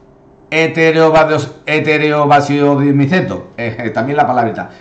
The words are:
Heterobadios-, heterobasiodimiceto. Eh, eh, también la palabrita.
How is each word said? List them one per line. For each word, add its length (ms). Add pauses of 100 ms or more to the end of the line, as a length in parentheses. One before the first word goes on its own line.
(500)
Heterobadios-, 1160
heterobasiodimiceto. 1900
Eh, 220
eh, 120
también 260
la 100
palabrita. 420 (120)